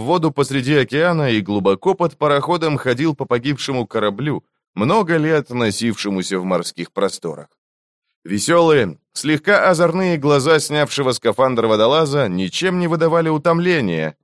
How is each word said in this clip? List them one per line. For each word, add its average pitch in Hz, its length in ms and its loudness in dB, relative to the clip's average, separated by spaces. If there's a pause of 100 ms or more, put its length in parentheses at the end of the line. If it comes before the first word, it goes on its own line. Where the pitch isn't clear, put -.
воду 160 260 0
посреди 135 440 0
океана 147 560 0
и 107 100 0
глубоко 98 540 0
под 170 220 -2
пароходом 151 600 0
ходил 131 380 -2
по 135 100 -8
погибшему 123 600 -4
кораблю, 104 560 -4 (320)
много 180 420 0
лет 151 320 0
носившемуся 104 880 -2
в 90 60 -6
морских 87 460 -4
просторах. 82 560 -6 (760)
Веселые, 127 760 2 (160)
слегка 156 560 0
озорные 175 480 2
глаза 143 420 2
снявшего 143 540 -2
скафандр 117 520 0
водолаза 135 640 2
ничем 95 520 -2
не 175 80 -2
выдавали 165 420 0
утомления, 156 960 0